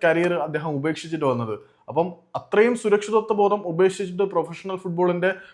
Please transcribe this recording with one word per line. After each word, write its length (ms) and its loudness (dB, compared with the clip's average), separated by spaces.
കരിയർ 300 4
അദ്ദേഹം 360 -4
ഉപേക്ഷിച്ചിട്ട് 540 -4
വന്നത്. 300 0
അപ്പം 240 0
അത്രയും 400 2
സുരക്ഷിതത്വ 580 0
ബോധം 320 2
ഉപേക്ഷിച്ചിട്ട് 560 0
പ്രൊഫഷണൽ 540 -4
ഫുട്ബോളിന്റെ 580 0